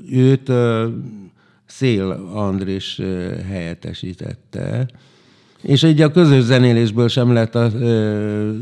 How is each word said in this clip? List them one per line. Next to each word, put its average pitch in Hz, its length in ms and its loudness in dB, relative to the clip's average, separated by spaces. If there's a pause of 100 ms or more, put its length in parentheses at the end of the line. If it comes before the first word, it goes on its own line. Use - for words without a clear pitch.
(120)
őt, 131 380 4
ö, 117 380 0 (800)
Szél 98 680 -2
Andris, 98 640 -6
ö, 92 360 -6 (120)
helyettesítette. 90 1400 -8 (720)
És 139 220 2
így 160 180 4
a 151 100 4
közös 151 320 6
zenélésből 117 640 2
sem 123 260 2
lett 113 220 0
a, 117 180 2
ö, 107 800 -2 (100)